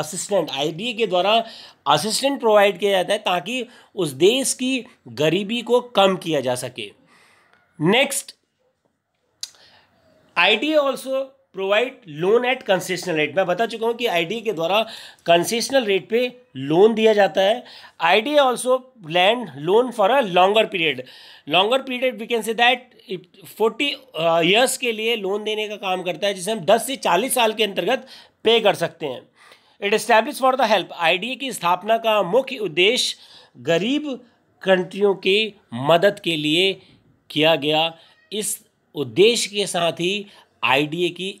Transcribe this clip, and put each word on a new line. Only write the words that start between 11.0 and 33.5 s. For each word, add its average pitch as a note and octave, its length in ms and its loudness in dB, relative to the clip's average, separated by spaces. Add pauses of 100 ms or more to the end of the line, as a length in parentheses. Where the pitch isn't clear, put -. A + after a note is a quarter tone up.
provide F#3+ 680 -4
loan A#3 200 2
at B3+ 140 -2
concessional F3+ 560 -4
rate। D3+ 220 0
मैं F#3+ 100 2
बता F3+ 200 0
चुका A3 200 -8
हूँ A#3 80 -2
कि A#3 120 -4
आईडीए F3 340 -2
के G#3 120 -4
द्वारा F3+ 340 -2 (400)
कंसेशनल A3+ 580 2
रेट F#3+ 260 -2
पे B3 300 -2 (160)
लोन E3 380 4
दिया A3 180 4
जाता G3 280 2
है। A3+ 240 0 (360)
आईडीए A3 380 2
also B3+ 400 2 (320)
lend G3 360 2 (240)
loan A#3 220 2
for G3+ 180 2
a C#4 120 4
longer G3 420 4
period। E3 360 -2 (540)
Longer G#3+ 240 2 (100)
period B3 260 -4
we G#3+ 140 -12
can A#3 140 -2
say A3 120 -6
that A#3+ 220 4 (360)
it - 360 -14 (140)
forty, A3+ 280 0 (260)
अ, E3 240 2
ईयर्स G#3+ 360 4
के A#3+ 160 -4
लिए A3 240 -2
लोन G#3 280 -6
देने G#3+ 240 -6
का G#3 80 -10
काम F#3 260 -4
करता F3 240 -6
है, G3+ 80 -2
जिसे F#3 180 -6
हम A3 80 -4
दस A3 260 2
से C4 100 -4
चालीस G3 380 0
साल A3+ 180 2
के A3 120 -2
अंतर्गत G3 420 -2 (380)
पे A3+ 160 6
कर F#3+ 140 4
सकते D#3 320 -6
हैं। B2 220 -10 (560)
It G3+ 100 0
established A3+ 500 2
for B3+ 160 2
the A3 120 2
help। F#3 200 0
आईडीए F#3 420 -2
की B3 180 -8
स्थापना F3+ 460 0
का G#3+ 240 0
मुख्य A3+ 360 -2
उद्देश्य G3 580 0 (400)